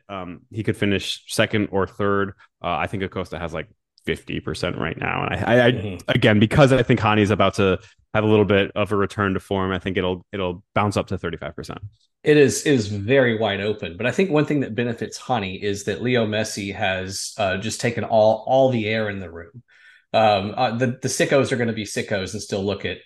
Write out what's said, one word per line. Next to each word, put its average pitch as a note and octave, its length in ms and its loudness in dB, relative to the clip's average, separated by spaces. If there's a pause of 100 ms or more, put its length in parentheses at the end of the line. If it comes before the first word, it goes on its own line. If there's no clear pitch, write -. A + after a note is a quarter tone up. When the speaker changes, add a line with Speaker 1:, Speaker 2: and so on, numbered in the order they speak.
Speaker 1:
um, F2+ 320 -12 (100)
he G#2+ 120 -8
could G#2+ 140 -2
finish G2 500 -2
second G#2+ 440 0
or F#2+ 160 0
third. G2+ 420 -2 (320)
Uh, E2+ 160 -4
I E2+ 100 -4
think G2 160 -6
Acosta F2+ 360 -8
has, E2 140 -8
like, D#2+ 140 -8 (380)
fifty D#2+ 360 -6
percent - 360 -6
right - 200 -4
now. F2+ 280 -4
And - 100 -4
I, - 20 -4 (240)
I, A#2+ 60 6
I A#2+ 40 6
Speaker 2:
Mm-hmm. G2 380 -6
Speaker 1:
again, A#2 300 4
because B2+ 340 6
I B2+ 100 4
think A#2 160 2
Hani's G#2+ 320 4
about G2 240 2
to F#2+ 240 2 (340)
have G#2+ 100 2
a G#2+ 40 2
little G#2+ 180 6
bit G2 300 2
of G2+ 160 -2
a G#2+ 40 0
return G2 380 0
to F#2+ 60 -2
form, F#2+ 320 -2
I F#2 80 -2
think F#2 180 -4
it'll, F2+ 340 -2
it'll F#2 320 -6 (120)
bounce G#2 220 2
up F#2 100 -2
to F#2+ 100 -6
thirty-five D#2+ 380 -8
percent. - 240 -12 (440)
Speaker 2:
It D3+ 140 6
is, C#3 280 4
is B2+ 220 2
very A2 500 2
wide G2+ 240 0
open. G2+ 360 -6
But A2 80 -4
I B2 60 0
think F#3+ 200 0
one D3 140 2
thing D3 160 0
that A2 140 -6
benefits A2+ 440 -6
Hani F#2+ 420 -4
is G2 240 -4
that G2+ 160 -4
Leo A#2 240 2
Messi G#2+ 480 -4
has, F#2+ 640 -6
uh, F#2+ 200 0
just G#2+ 240 -6
taken A#2 220 -2
all, A2 440 4
all C3 220 4
the A#2 180 0
air A2 220 -2
in G2 100 -8
the F2+ 120 -10
room. E2+ 300 -18 (520)
Um, G#2 420 4
uh, G#2+ 220 -2
the, B2 100 0 (140)
the C3+ 80 -4
sickos D3 420 2
are C#3 40 0
gonna A#2 180 -2
be G#2+ 120 -6
sickos G2 480 -4
and G#2 80 -8
still G2 220 -4
look G2 220 -4
at, F2 200 -6